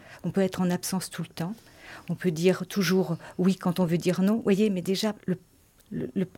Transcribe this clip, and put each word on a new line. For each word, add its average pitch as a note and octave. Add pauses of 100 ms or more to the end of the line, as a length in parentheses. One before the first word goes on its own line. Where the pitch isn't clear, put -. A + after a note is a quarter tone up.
(240)
On E3
peut G3
être F#3
en F3+
absence F3+
tout -
le D#3+
temps. F3 (560)
On E3+
peut F3+
dire F3
toujours F3+ (220)
oui F#3
quand F3+
on F3+
veut E3+
dire F3
non. G3+
Vous A#3
voyez, G#3
mais F#3
déjà, G3 (120)
le, F#3 (520)
le, D#3
le, F#3 (100)